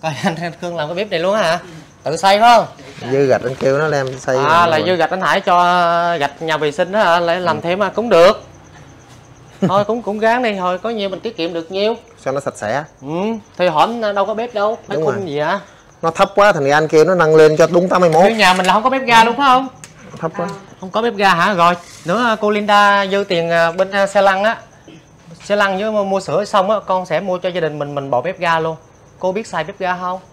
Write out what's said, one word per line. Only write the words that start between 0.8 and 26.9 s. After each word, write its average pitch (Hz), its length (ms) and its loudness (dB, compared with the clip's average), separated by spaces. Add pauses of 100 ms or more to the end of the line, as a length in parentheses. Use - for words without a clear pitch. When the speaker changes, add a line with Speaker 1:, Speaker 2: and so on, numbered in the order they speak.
Speaker 1:
cái 175 80 -8
bếp 208 160 -6
này 170 80 -4
luôn 190 160 -2
hả? 175 240 0 (440)
Tự 147 140 -4
xây 196 220 2
phải 233 180 8
không? 175 80 2 (460)
Speaker 2:
Dư 139 140 2
gạch 117 180 2
anh 127 120 -6
kêu 135 240 0
nó 156 100 0
đem 135 300 -4
xây 131 180 -2
Speaker 1:
À, 151 220 2
Speaker 2:
rồi. 175 80 4 (120)
Speaker 1:
là 156 60 -2
dư 180 100 0
gạch 165 140 0
anh 185 120 -4
Hải 170 200 0
cho 175 760 2
gạch 143 240 -4
nhà 160 160 -2
vệ 147 140 -2
sinh 175 200 -4
đó 208 80 0
hả? 175 200 2
Lại 170 220 -2
làm 165 160 -2
Speaker 2:
Ừ. 147 60 -8
Speaker 1:
thêm 175 160 -2
mà 196 100 -2
cũng 233 200 -6
được. 185 340 6 (1160)
<laughs> 190 60 0
Thôi 196 180 2
cũng, 226 160 -6
cũng 208 180 -6
gắng 226 240 0
đi, 214 140 -2
thôi 180 200 -4
có 220 120 -6
nhiêu 208 200 -4
mình 185 100 -8
tiết 226 180 -10
kiệm 170 160 -4
được 165 180 -8
nhiêu. 208 240 -2 (300)
Speaker 2:
Sao 135 80 -4
nó 143 60 -4
sạch 127 180 -8
sẽ? 117 260 -4 (180)
Speaker 1:
Ừ, 135 60 -16 (500)
thì 180 100 0
hổm 180 340 0 (140)
đâu 196 100 0
có 214 80 -6
bếp 233 200 -8
đâu, 214 240 -2 (100)
phải 143 100 -6
Speaker 2:
Đúng 156 80 -2
Speaker 1:
khung 135 100 -2
Speaker 2:
rồi. 196 100 -8
Speaker 1:
gì 143 140 -6
hả? 170 200 -2 (420)
Speaker 2:
Nó 165 100 -2
thấp 190 240 0
quá 202 160 6
thành 160 120 0
ra 143 140 4
anh 156 100 2
kêu 156 180 6
nó 185 100 2
nâng 156 200 4
lên 156 220 6
cho 160 140 6
đúng 175 180 2
tám 185 120 2
mươi 175 80 4
mốt. 160 140 4
Speaker 1:
Như 226 120 4
nhà 190 180 4
mình 185 120 0
là 180 80 2
không 214 100 2
có 262 60 2
bếp 262 120 -2
ga 226 220 4
luôn 233 140 0
phải 285 80 -2
không? 262 220 4 (520)
Speaker 2:
Thấp 160 180 -6
quá. 175 100 -6 (320)
Speaker 1:
Không 185 100 -14
có 214 120 -4
bếp 226 140 -2
ga 196 200 2
hả? 180 180 0
Rồi, 175 200 4 (320)
nữa 220 360 0
cô 214 80 0
Linda 202 580 2
dư 196 200 -2
tiền, 170 220 -2
à, 165 220 2
bên, 190 200 -2
à, 196 160 0
xe 202 140 2
lăn 196 220 2
á. 220 140 0 (840)
Xe 202 120 -2
lăn 196 240 0
với 220 120 -4
mua, 208 120 -2
mua 190 160 -2
sữa 185 260 -2
xong 202 260 0
á, 214 140 0
con 185 200 -4